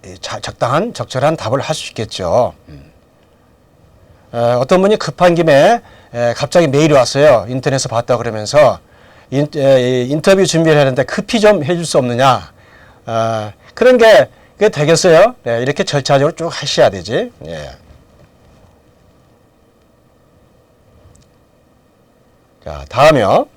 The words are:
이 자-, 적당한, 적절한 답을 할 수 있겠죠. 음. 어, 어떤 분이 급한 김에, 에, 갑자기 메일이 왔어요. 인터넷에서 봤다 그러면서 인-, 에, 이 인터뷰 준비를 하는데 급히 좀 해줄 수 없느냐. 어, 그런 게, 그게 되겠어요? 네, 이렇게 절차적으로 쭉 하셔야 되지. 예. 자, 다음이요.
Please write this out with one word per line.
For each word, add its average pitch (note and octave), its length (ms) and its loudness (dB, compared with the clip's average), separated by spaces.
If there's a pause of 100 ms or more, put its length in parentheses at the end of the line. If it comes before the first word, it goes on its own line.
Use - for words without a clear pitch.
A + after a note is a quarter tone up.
이 F2+ 140 -20
자-, - 200 -12
적당한, D#3 540 -4
적절한 C3+ 440 -4
답을 A#2+ 240 -4
할 D#3+ 140 -6
수 - 140 -12
있겠죠. G#2 640 -4 (120)
음. D2 240 -20 (1400)
어, A#2+ 260 0
어떤 F3+ 220 2
분이 G3+ 160 2
급한 F3 380 0
김에, E3 440 2 (320)
에, A#2+ 220 -2
갑자기 D#3 340 0
메일이 D3 240 2
왔어요. C3+ 560 2
인터넷에서 C3 400 -4
봤다 A#2+ 300 -4
그러면서 A2+ 640 0 (500)
인-, C#3+ 260 -2
에, C3+ 240 2
이 B2 300 -2
인터뷰 F#3+ 360 0
준비를 D#3+ 340 0
하는데 C3+ 240 0
급히 - 360 -6
좀 G3+ 240 2
해줄 E3+ 220 -4
수 D#3 140 0
없느냐. A#2+ 520 0 (540)
어, A2+ 480 -6 (220)
그런 B3+ 240 2
게, A3 300 6 (280)
그게 G#3 120 0
되겠어요? E3 760 2
네, A#2 180 -4
이렇게 C#3+ 220 -4
절차적으로 C#3+ 520 0
쭉 E3 120 -8
하셔야 D3+ 420 0
되지. F#3+ 420 -6 (140)
예. D#2 260 -14 (4000)
자, D2 260 -16
다음이요. C#3+ 680 2